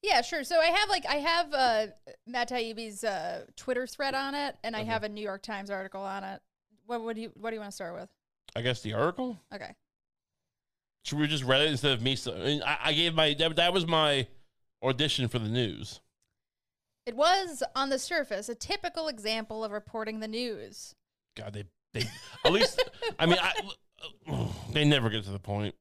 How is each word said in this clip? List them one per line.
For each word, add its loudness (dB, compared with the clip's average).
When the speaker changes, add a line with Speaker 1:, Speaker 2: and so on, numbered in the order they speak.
Speaker 1:
Yeah, 4
sure. -2
So 2
I 8
have, 4
like, 0
I 0
have, 0
uh, 4
Matt -2
Taibbi's, -4
uh, -2
Twitter -2
thread -2
on -2
it, -4
and -4
I -4
Speaker 2:
Okay. -4
Speaker 1:
have 0
a -2
New -10
York -6
Times -8
article -6
on -6
it. -10
What, -4
what -4
do -8
you, -10
what -8
do -6
you -8
wanna -12
start -8
with? -12
Speaker 2:
I -2
guess 0
the -4
article? 0
Speaker 1:
Okay. -10
Speaker 2:
Should -2
we 4
just 0
read 6
it 4
instead 2
of 2
me? 2
So, -6
I -8
mean, 0
I, 2
I 2
gave 2
my, 4
that, 2
that 4
was 4
my 4
audition 2
for -2
the -2
news. -2
Speaker 1:
It -6
was, 4
on 0
the 0
surface, -2
a -4
typical -4
example -4
of -4
reporting -6
the -6
news. -8
Speaker 2:
God, -10
they, -8
they, -2
at 8
least, 4
Speaker 1:
<laughs> -4
Speaker 2:
I 6
mean, 8
I, 2
<sighs> -4
they 4
never 6
get -2
to -10
the -6
point. -4